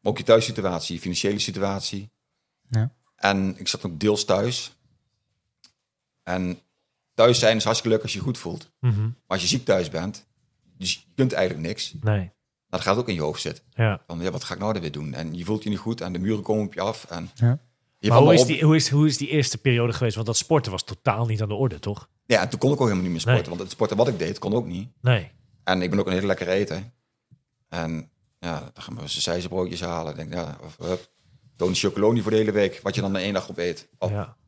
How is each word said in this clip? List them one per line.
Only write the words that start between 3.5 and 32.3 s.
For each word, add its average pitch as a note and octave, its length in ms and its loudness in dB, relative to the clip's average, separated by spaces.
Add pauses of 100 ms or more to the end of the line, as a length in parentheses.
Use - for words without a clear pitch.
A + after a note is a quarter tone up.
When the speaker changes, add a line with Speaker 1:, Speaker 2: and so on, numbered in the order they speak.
Speaker 1:
ik F#2 100 -6
zat - 180 -6
ook D#2+ 140 -6
deels G#2 240 2
thuis. G#2 520 0 (1500)
En F2+ 360 -4 (560)
thuis A#2+ 240 6
zijn A2+ 180 4
is G#2 80 -2
hartstikke A2+ 320 2
leuk G#2+ 80 0
als - 80 -6
je G2+ 60 -6
je F#2+ 60 -8
goed B2+ 140 -2
voelt. - 320 -10 (100)
Speaker 3:
Mhm. A2 220 2
Speaker 1:
Maar A2+ 100 -2 (140)
als F#2 140 -2
je F2+ 80 -2
ziek B2 160 0
thuis F#2 260 2
bent, F2+ 360 -6 (520)
dus F#2 160 -4
je - 60 -14 (140)
kunt C3 180 2
eigenlijk E2 340 -2
niks. - 340 -8
Speaker 3:
Nee. G#2 320 -2 (360)
Speaker 1:
Dan F#2 120 -6
gaat G2 140 2
het A#2+ 80 0
ook A#2 60 -4
in G2+ 60 0
je E2 60 -2
hoofd D2+ 200 -2
zitten. - 300 -8
Speaker 3:
Ja. G#2+ 360 0
Speaker 1:
Van, E2+ 140 -8
ja, F2+ 100 -2
wat C3+ 140 -8
ga F#2 100 -8
ik F2+ 60 -12
nou G#2 200 -2
weer D#2+ 120 -6
doen? D2 220 -8
En D#2+ 200 -8
je F2 100 -8
voelt G#2+ 180 -2
je G#2 60 -6
niet G2+ 100 -2
goed A2+ 220 -6
en F2+ 120 -6
de F2+ 60 -4
muren G#2 240 -2
komen G#2+ 240 0
op F2 80 -10
je F#2 60 -6
af. G2+ 240 -4
En E2+ 300 -10
Speaker 2:
Ja. A#2 120 2
Speaker 1:
je - 0 -
hebt B2 140 2
Speaker 3:
Maar - 480 -8
hoe - 80 4
Speaker 1:
allemaal C3+ 180 10
Speaker 3:
is B2+ 60 8
Speaker 1:
op- B2+ 60 8
Speaker 3:
die, D#3 180 0
hoe D#3 120 8
is, - 120 2
hoe D3 180 4
is C#3 100 2
die C#3+ 120 -4
eerste C#3 300 0
periode A#2+ 340 2
geweest? A2+ 220 0
Want A2 120 -4
dat A2+ 100 -2
sporten C#3 360 2
was F#2 120 -6
totaal A2 420 -2
niet A2 160 -2
aan G#2 60 -2
de G#2 60 -4
orde, A2 240 0
toch? - 300 -8 (180)
Speaker 1:
Ja, A2 140 6
en F#2 80 0
toen - 100 -6
kon C3 140 2
ik - 20 2
ook - 80 -4
helemaal G2+ 200 2
niet F2+ 100 -2
meer D#2+ 80 -4
sporten. A2+ 220 4
Speaker 3:
Nee. E2 80 -8
Speaker 1:
Want E2+ 120 -8
het F#2+ 80 -10
sporten G2+ 260 -2
wat A#2+ 120 4
ik A2 100 -2
deed, F2+ 200 -4
kon G#2 160 -2
ook A#2 120 -2
niet. F#2 220 -8 (120)
Speaker 3:
Nee. A2+ 300 2 (340)
Speaker 1:
En F#2 180 0
ik F2 80 -2
ben G2 80 0
ook G2+ 80 0
een F#2+ 60 -2
hele F#2 140 0
lekkere F#2 240 -2
eter. F#2+ 320 0 (840)
En E2 420 -6 (280)
ja, E2 220 -8 (140)
dan - 80 -18
gaan - 140 -12
we D2 120 -12
zijn F2 400 -4
broodjes F2+ 320 -4
halen. E2+ 300 -6
Ik D2 80 -10
denk, D#2 140 -10
ja, E2 320 -6
of, D#2 140 -18
hup, F2+ 320 -6 (460)
Tony F2+ 180 0
Chocoloni G#2+ 480 2
voor G#2 80 0